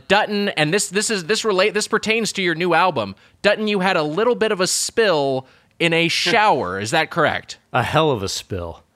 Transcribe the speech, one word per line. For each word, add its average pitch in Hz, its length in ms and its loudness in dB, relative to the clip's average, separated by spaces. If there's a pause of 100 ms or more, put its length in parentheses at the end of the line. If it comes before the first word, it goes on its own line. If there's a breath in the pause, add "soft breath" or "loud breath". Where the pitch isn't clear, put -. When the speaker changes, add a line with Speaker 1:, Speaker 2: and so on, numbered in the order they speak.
Speaker 1:
Dutton, 202 400 0
and 156 260 0
this, 202 140 -2
this 202 200 -2
is, 190 180 -4
this 208 180 -2
relate-, 214 280 2
this 202 140 -2
pertains 220 460 -2
to 196 100 -4
your 175 140 0
new 170 180 0
album. 143 400 0 (280 soft breath)
Dutton, 208 260 2
you 208 100 0
had 185 180 2
a 160 60 2
little 190 320 0
bit 214 160 0
of 190 100 -2
a 185 60 2
spill 143 800 0 (320 soft breath)
in 165 140 0
a 165 160 2
Speaker 2:
<laughs> - 0 -
Speaker 1:
shower. 156 720 2
Is 110 100 -4
that 160 220 0
correct? 127 460 -2 (140)
Speaker 2:
A 123 120 0
hell 151 260 2
of 107 140 -2
a 95 40 -4
spill. 87 540 -8 (140)